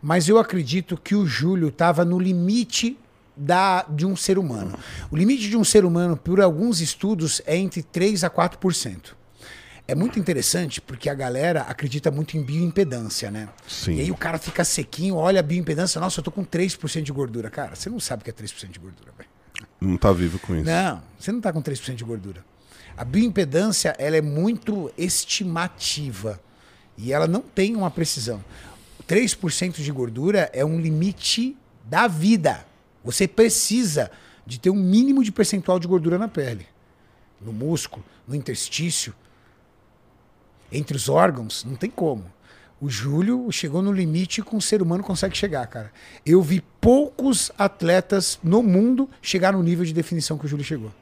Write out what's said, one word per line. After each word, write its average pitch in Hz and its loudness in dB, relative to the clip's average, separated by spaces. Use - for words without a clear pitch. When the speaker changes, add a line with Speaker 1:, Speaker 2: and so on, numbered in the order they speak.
Speaker 1:
mas 156 2
eu 214 8
acredito 180 0
que - -2
o 208 4
Júlio 156 0
tava 170 2
no 175 2
limite 190 0
da, 180 2
de 151 -2
um 190 0
ser 185 2
humano. 110 -4
O 151 -4
limite 208 2
de 214 0
um 226 4
ser 202 8
humano, 170 2
por 190 2
alguns 180 2
estudos, 170 -2
é 151 0
entre 185 -2
três 185 0
a 165 0
quatro - 0
por 185 0
cento. 92 -8
É 131 -2
muito 214 -2
interessante 165 -2
porque 131 -8
a 143 -4
galera 135 -2
acredita 143 -4
muito 151 -4
em 156 -2
bioimpedância, 131 -2
né? 107 -10
Speaker 2:
Sim. - -4
Speaker 1:
E 76 -2
aí 73 -2
o - -6
cara 165 -4
fica - -4
sequinho, 180 -4
olha 180 2
a 170 2
bioimpedância, 165 -2
"Nossa, 180 -4
eu 151 -8
tô 175 -6
com 196 -6
três 175 -2
por 156 -8
cento 156 -4
de 139 -8
gordura." 117 -6
Cara, - -10
você - -10
não 233 -8
sabe 113 -6
o - -20
que 120 -10
é - -12
três 107 -14
por - -18
cento 95 -16
de 87 -18
gordura, 85 -20
velho. - -20
Speaker 2:
Não 92 2
tá 101 4
vivo 87 2
com - -4
isso. 78 0
Speaker 1:
Não, 165 -2
você - -6
não 240 -2
tá 208 -2
com 156 -4
três 139 -6
por - -14
cento 127 -8
de 117 -10
gordura. 98 -10
A - -10
bioimpedância, 175 2
ela 151 0
é 156 6
muito 175 -2
estimativa 151 -4
e 113 -6
ela 156 2
não 170 0
tem 202 0
uma 190 0
precisão. 120 -4
Três 214 2
por 170 -2
cento 175 -4
de 147 -4
gordura 135 0
é 135 0
um 160 0
limite 185 -2
da 165 2
vida. 160 2
Você 143 0
precisa 208 2
de 123 -10
ter 180 2
um 190 2
mínimo 233 4
de 208 -4
percentual 190 0
de 170 -4
gordura 175 2
na 214 -2
pele, 120 -6
no 110 -12
músculo, 131 -4
no 123 -10
interstício. 143 -6
Entre 143 -4
os 117 -4
órgãos, 139 2
não 127 -8
tem 214 -6
como. 135 -4
O 143 -4
Júlio 165 -2
chegou 160 -2
no 202 2
limite 180 -2
que - -6
um 214 0
ser 214 2
humano 175 0
consegue 190 -2
chegar, 151 -2
cara. 107 -12
Eu 175 8
vi 175 2
poucos 269 4
atletas 185 2
no 180 6
mundo 233 4
chegar 185 2
no 190 2
nível 170 2
de 160 -4
definição 160 -2
que 143 -8
o - -4
Júlio 143 -4
chegou. 113 -8